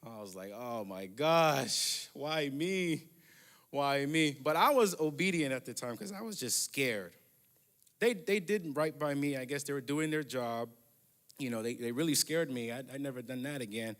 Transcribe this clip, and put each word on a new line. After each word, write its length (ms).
I 140
was 160
like, 200
Oh 300
my 200
gosh, 1080
why 360
me? 540
Why 360
me? 340
But 160
I 160
was 280
obedient 540
at 120
the 80
time 240
cause 140
I 100
was 180
just 240
scared. 500
They, 140
they 260
did 360
right 220
by 160
me. 240
I 80
guess 180
they 100
were 80
doing 300
their 120
job. 460
You 100
know, 140
they, 120
they 160
really 240
scared 360
me. 200
I, 80
I'd 220
never 200
done 220
that 180
again. 380